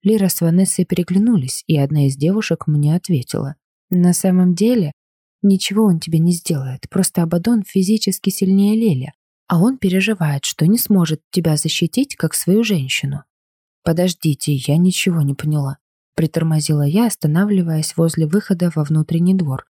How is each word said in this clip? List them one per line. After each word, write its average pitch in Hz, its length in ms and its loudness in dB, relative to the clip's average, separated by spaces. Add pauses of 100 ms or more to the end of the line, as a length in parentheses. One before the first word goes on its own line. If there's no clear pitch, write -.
Лира 196 260 2
с - 120 -4
Ванессой 175 440 2
переглянулись, 180 840 0
и 156 100 2
одна 143 280 2
из 135 100 0
девушек 170 500 -2
мне 147 300 2
ответила: 143 580 -4 (360)
"На 180 220 4
самом 180 440 2
деле, 208 340 0 (520)
ничего 196 420 2
он 175 160 2
тебе 160 180 -2
не 170 140 4
сделает, 135 560 -6
просто 185 340 0
Абаддон 175 420 0
физически 196 640 -2
сильнее 196 460 2
Леля, 156 360 -2 (340)
а 170 140 0
он 262 180 2
переживает, 185 680 -2
что - 220 -2
не 214 120 2
сможет 165 420 0 (100)
тебя 160 260 0
защитить, - 600 -2
как - 180 -4
свою 208 300 0
женщину". 143 580 -4 (600)
"Подождите, 165 680 0
я 143 260 0
ничего 180 440 2
не 139 120 -2
поняла", 143 440 -4 (380)
притормозила 160 680 0
я, 180 240 2
останавливаясь 170 920 0
возле 160 300 0
выхода 175 480 -2
во 156 80 -2
внутренний 160 520 0
двор. 147 300 -4 (100)